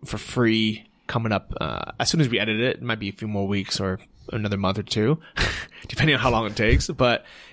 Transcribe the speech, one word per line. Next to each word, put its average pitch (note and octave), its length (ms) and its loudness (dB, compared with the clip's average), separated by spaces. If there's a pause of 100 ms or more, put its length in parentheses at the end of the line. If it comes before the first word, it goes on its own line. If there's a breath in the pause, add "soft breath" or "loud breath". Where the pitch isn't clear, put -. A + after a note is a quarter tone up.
for - 120 -6
free A2 680 2 (220)
coming A2+ 260 -2
up, - 260 -2
uh, G1+ 400 -4
as - 100 0
soon E3 120 4
as C3 80 2
we A2 100 0
edit G#2+ 220 0
it. B2+ 160 0
It - 60 -16
might A#2 160 -4
be G2+ 100 -6
a G2 40 -6
few A2 140 -8
more G2+ 200 -2
weeks G2 340 -2
or F#2+ 180 -2 (320)
another G#2 260 -2
month G2 200 0
or G#2 60 -4
two, A2+ 360 0 (160)
<laughs> - 520 -4
depending D3+ 280 2
on A#2 60 0
how B2+ 80 2
long A2+ 160 2
it G#2 100 -6
takes. A#2+ 340 4
But B2 360 2 (280 loud breath)